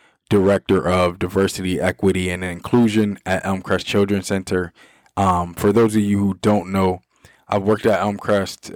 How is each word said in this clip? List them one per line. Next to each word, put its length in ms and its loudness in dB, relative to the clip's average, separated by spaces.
director 580 2
of 340 0
diversity, 600 -2
equity, 500 0
and 140 -6
inclusion 800 0
at 200 -4
Elmcrest 400 -4
Children's 420 -2
Center. 460 -4
Um, 360 0
for 180 2
those 240 4
of 60 2
you 180 0
who 140 0
don't 360 0
know, 300 0
I've 160 0
worked 220 2
at 140 2
Elmcrest, 760 -4